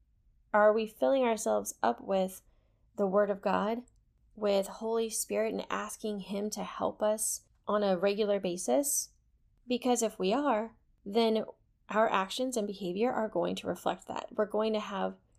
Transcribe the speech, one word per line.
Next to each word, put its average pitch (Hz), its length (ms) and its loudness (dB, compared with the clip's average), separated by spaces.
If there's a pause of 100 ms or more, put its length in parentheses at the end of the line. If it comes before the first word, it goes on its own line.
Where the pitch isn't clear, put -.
(540)
Are 214 180 8
we 220 140 2
filling 262 380 2
ourselves 214 580 0
up 226 200 0
with 190 400 -2 (560)
the 202 100 2
Word 196 220 4
of 196 120 -2
God, 202 380 0 (560)
with 202 320 2
Holy 226 420 -4
Spirit, 214 440 -2
and 294 160 -4
asking 208 500 -6
Him 196 320 -4
to 208 120 -6
help - 380 -4
us 214 400 -2 (260)
on 208 160 0
a 196 140 4
regular 202 420 2
basis? 196 720 0 (580)
Because 247 340 2
if 220 160 -2
we 190 160 2
are, 233 380 0 (340)
then 220 380 2 (460)
our 220 200 4
actions 240 460 -2
and 208 120 -2
behavior 202 440 -2
are 220 160 -2
going 180 280 0
to - 120 -8
reflect 180 400 -4
that. - 240 -8
We're 214 140 0
going 214 280 -2
to 214 60 0
have 196 360 -4 (240)